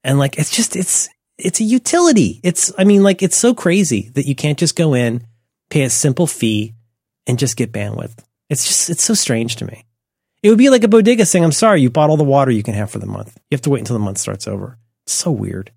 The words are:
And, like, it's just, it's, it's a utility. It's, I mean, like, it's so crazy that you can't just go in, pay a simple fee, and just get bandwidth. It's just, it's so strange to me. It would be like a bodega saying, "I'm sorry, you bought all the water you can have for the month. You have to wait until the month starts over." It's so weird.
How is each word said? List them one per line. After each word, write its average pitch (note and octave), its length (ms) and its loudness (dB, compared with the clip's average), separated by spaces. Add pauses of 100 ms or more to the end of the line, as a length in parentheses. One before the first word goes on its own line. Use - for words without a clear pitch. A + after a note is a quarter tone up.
And, C3+ 160 0
like, C#3 200 -2
it's D3+ 100 -4
just, - 280 -4
it's, - 340 -4 (260)
it's - 240 -4
a A3 40 0
utility. B3 800 2
It's, F3+ 360 -2
I F#3+ 60 2
mean, G3+ 180 6
like, G3 200 2
it's F#3 140 -2
so B3 160 2
crazy D#3+ 640 0
that C#3 120 -2
you C#3 80 -2
can't D3+ 240 -2
just E3 180 0
go D#3 180 2
in, A#2+ 320 -2 (420)
pay D3 140 0
a B2+ 80 -2
simple D3+ 360 0
fee, A2 460 -2 (540)
and B2 120 -2
just C3+ 200 -4
get A2+ 120 -4
bandwidth. G#2 440 -8 (340)
It's - 180 -4
just, - 220 -2
it's E3+ 160 -4
so A3+ 80 0
strange A#2 440 -2
to - 100 -10
me. - 180 -14 (580)
It G#3 60 4
would A3 80 6
be C4+ 140 6
like A#3+ 140 4
a - 40 2
bodega A3 380 4
saying, E3+ 180 2
"I'm D#3 80 4
sorry, G3+ 300 4
you B2 80 4
bought D3+ 180 2
all D#3 80 2
the D3+ 80 2
water C3+ 260 2
you G#2+ 120 0
can A2 100 -6
have G#2 180 -4
for G#2+ 80 -10
the G2+ 80 -10
month. G2+ 300 -12 (140)
You C#3+ 60 -2
have C3 60 -8
to D3 80 -2
wait C3 100 0
until A2 180 -6
the - 40 -4
month G2 140 -6
starts G2 320 -8
over." G2 300 -10 (260)
It's - 100 -10
so - 160 -4
weird. G2+ 460 -6